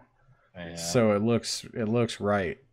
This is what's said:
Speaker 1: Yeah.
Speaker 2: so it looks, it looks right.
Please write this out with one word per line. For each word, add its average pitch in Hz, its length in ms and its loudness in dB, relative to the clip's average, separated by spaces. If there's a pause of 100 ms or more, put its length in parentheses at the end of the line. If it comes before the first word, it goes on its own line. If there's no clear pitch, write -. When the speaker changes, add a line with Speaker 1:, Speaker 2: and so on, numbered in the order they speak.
(560)
Speaker 1:
Yeah. 85 180 -10
Speaker 2:
so 104 380 2
it 101 100 2
looks, 113 500 0
it 117 140 -4
looks 117 340 0
right. 101 380 0 (140)